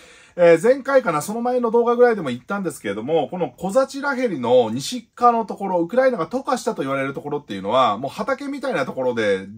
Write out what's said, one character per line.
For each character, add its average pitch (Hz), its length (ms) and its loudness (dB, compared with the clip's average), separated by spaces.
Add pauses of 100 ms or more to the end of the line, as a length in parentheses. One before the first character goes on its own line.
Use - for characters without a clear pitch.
(380)
え 175 160 8
ー、 160 100 4
前 262 180 4
回 262 200 4
か 185 100 0
な、 151 100 0
そ 202 120 -6
の 233 80 -6
前 247 180 0
の 233 120 0
動 233 120 4
画 240 140 2
ぐ 240 60 6
ら 240 80 6
い 220 40 0
で 196 60 -4
も 143 80 -4
言 123 80 -4
っ 123 40 -20
た 202 160 -6
ん 202 60 -6
で 165 80 -6
す - 100 -12
け 113 60 -8
れ 98 80 -4
ど 110 80 -8
も、 147 240 0
こ 180 100 -10
の 160 120 -4
コ 175 200 -8
ザ 262 160 2
チ 269 160 -8
ラ 285 140 -4
ヘ 247 140 -2
リ 160 100 -6
の 214 300 4
西 143 440 -8
側 240 200 4
の 226 120 -2
と 220 100 -10
こ 196 120 -6
ろ、 180 120 0
ウ 170 100 -2
ク 233 80 -6
ラ 262 100 6
イ 254 40 2
ナ 233 60 -2
が 160 80 -4
溶 254 160 -6
か 262 160 -2
し - 60 -10
た 233 100 -2
と 165 100 -6
言 135 80 -4
わ 135 40 -2
れ 135 100 -2
る 139 80 -6
と - 60 -12
こ 147 120 -10
ろ 147 80 -2
っ - 60 -16
て - 80 -12
い 98 60 -8
う - 20 -8
の 95 80 -6
は、 117 280 2
も 135 100 -6
う - 40 -12
畑 269 360 -6
み 277 140 -10
た 269 80 -4
い 240 40 -2
な 143 120 -2
と 101 80 -8
こ 131 80 -6
ろ 127 120 0
で、 101 320 0 (120)